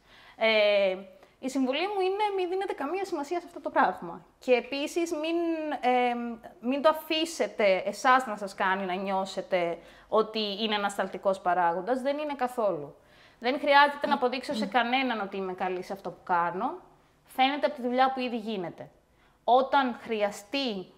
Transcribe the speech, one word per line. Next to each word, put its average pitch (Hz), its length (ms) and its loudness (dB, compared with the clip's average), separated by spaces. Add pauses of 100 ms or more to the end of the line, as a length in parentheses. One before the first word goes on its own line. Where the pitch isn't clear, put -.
(360)
Ε, 208 600 4 (460)
η 269 60 -6
συμβουλή 269 380 0
μου 403 140 -2
είναι 392 240 2 (120)
μην 359 120 0
δίνετε 381 240 -2
καμία 359 320 -4
σημασία 339 360 -4
σε 339 60 -10
αυτό - 140 -16
το 302 100 -6
πράγμα. 185 540 0 (140)
Και 254 140 0
επίσης 285 600 0
μην, 330 240 -2 (440)
ε, 247 340 2 (460)
μην 254 220 -2
το 311 60 6
αφήσετε 311 960 0
εσάς 254 400 4
να 208 100 -6
σας 202 180 -10
κάνει 196 300 0
να 180 100 -2
νιώσετε 190 840 -2 (300)
ότι 214 300 2 (240)
είναι 214 120 0
ανασταλτικός 196 640 -2
παράγοντας. 180 640 2
Δεν 285 160 0
είναι 294 160 -4
καθόλου. 196 600 -2 (440)
Δεν 262 200 -2
χρειάζεται 285 480 4
να 285 80 2
αποδείξω 262 400 -2
σε 208 120 -2
κανέναν 240 540 0
ότι 196 160 -6
είμαι 190 160 -4
καλή 185 300 -4
σε 202 100 -12
αυτό - 180 -10
που 170 140 -16
κάνω. 180 540 0 (460)
Φαίνεται 277 420 0
από - 80 -4
τη 240 80 -10
δουλειά 254 300 2
που 262 80 -4
ήδη 247 160 -4
γίνεται. 190 540 -8 (540)
Όταν 262 580 4
χρειαστεί 208 840 -4 (120)